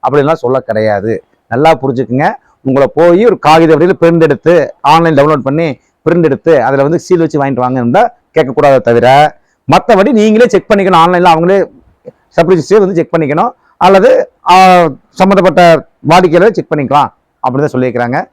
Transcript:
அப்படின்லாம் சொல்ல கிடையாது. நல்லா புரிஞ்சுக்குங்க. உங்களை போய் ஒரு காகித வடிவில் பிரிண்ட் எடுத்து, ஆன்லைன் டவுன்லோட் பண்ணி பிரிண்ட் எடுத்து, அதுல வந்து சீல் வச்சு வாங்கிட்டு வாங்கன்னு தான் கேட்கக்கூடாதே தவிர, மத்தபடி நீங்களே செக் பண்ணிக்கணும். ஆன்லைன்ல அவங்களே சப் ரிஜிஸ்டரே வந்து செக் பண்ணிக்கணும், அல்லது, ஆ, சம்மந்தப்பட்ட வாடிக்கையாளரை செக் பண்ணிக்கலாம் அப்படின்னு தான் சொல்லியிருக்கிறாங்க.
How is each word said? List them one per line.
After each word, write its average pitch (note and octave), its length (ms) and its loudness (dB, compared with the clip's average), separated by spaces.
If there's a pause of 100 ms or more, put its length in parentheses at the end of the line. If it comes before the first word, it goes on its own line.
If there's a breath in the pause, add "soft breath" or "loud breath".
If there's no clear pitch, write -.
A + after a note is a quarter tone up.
(100)
அப்படின்லாம் D3 220 0
சொல்ல C3 280 -2
கிடையாது. G#2+ 640 -4 (240)
நல்லா D3 340 0
புரிஞ்சுக்குங்க. C3+ 520 -4 (260)
உங்களை C3+ 340 -2
போய் F3 300 2
ஒரு G3+ 140 0
காகித D#3+ 380 2
வடிவில் D#3+ 240 0
பிரிண்ட் E3+ 220 2
எடுத்து, D#3 580 0
ஆன்லைன் D#3+ 340 0
டவுன்லோட் D3 220 2
பண்ணி C#3 420 -6 (260)
பிரிண்ட் E3+ 200 0
எடுத்து, D3 380 0
அதுல C#3 200 -2
வந்து D#3 160 -2
சீல் F3+ 200 -2
வச்சு D3+ 260 -2
வாங்கிட்டு B2+ 200 -4
வாங்கன்னு B2 260 -4
தான் G#3+ 220 0 (220)
கேட்கக்கூடாதே C3+ 460 0
தவிர, B2+ 580 2 (340)
மத்தபடி G3 400 0
நீங்களே A3 360 2
செக் - 260 -4
பண்ணிக்கணும். F#3+ 320 0
ஆன்லைன்ல F3+ 280 0
அவங்களே F3 320 0 (640)
சப் - 220 -2
ரிஜிஸ்டரே F#3 280 0
வந்து F#3+ 160 0
செக் E3 240 -4
பண்ணிக்கணும், D#3+ 320 -2 (260)
அல்லது, F#3 540 2 (200)
ஆ, F3+ 60 4 (520)
சம்மந்தப்பட்ட F3+ 800 2 (220)
வாடிக்கையாளரை F3 420 2
செக் E3 260 -8
பண்ணிக்கலாம் C3+ 360 -2 (280)
அப்படின்னு - 0 -
தான் C3+ 320 -4
சொல்லியிருக்கிறாங்க. B2+ 600 -4